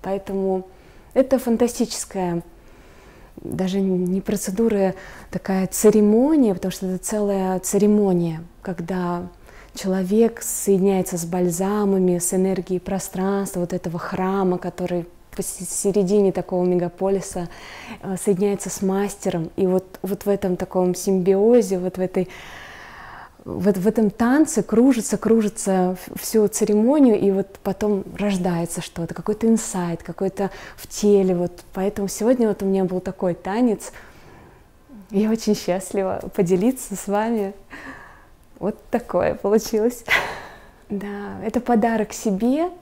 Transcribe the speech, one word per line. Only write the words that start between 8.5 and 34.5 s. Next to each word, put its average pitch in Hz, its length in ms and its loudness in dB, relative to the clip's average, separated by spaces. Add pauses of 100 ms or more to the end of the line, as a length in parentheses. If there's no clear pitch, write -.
когда 175 680 -6 (460)
человек 196 680 2
соединяется 190 760 0
с 170 80 -6
бальзамами, 180 920 2
с 175 160 -2
энергией 185 460 0
пространства, 190 840 -4
вот 175 100 -4
этого 175 280 -6
храма, 185 580 0
который 180 480 -6 (300)
посередине 196 960 0
такого 180 340 -2
мегаполиса, 180 840 -2 (520)
э, 190 220 -6
соединяется 196 460 0
с - 120 -8
мастером. 190 760 -2
И 190 120 0
вот, 185 340 -2
вот 196 240 -6
в 202 40 -2
этом 196 260 0
таком 180 400 0
симбиозе, 196 840 4
вот 180 200 -4
в 180 40 -2
этой, 185 280 -2 (1120)
вот 190 340 0
в 180 100 0
этом 214 220 2
танце 247 540 2
кружится, 226 540 4
кружится 196 800 2 (100)
в-, - 120 -14
всю 214 280 2
церемонию, 220 720 4
и 196 120 4
вот 190 320 -2
потом 202 400 0 (140)
рождается 180 640 -2
что-то, - 320 -8
какой-то 214 340 -2
инсайт, 180 540 0
какой-то 190 480 -4 (280)
в - 100 -18
теле. 196 480 4
Вот. 175 160 -2 (220)
Поэтому 196 340 -4
сегодня 233 400 2
вот 202 160 -2
у - 20 -2
меня 190 200 2
был 180 160 -2
такой 185 320 -4
танец. 208 580 -2 (1200)